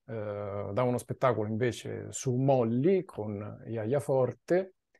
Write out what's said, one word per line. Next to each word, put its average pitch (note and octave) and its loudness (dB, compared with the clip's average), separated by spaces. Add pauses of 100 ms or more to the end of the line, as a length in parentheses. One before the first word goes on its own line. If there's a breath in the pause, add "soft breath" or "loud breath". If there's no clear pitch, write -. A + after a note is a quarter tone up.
eh, G2+ -6
da A#2+ 2
uno B2 2
spettacolo A2 0
invece G#2+ -2
su B2 -2
Molly C3+ 4
con G#2 -8
Iaia A2+ -2
Forte, C3+ 0 (260)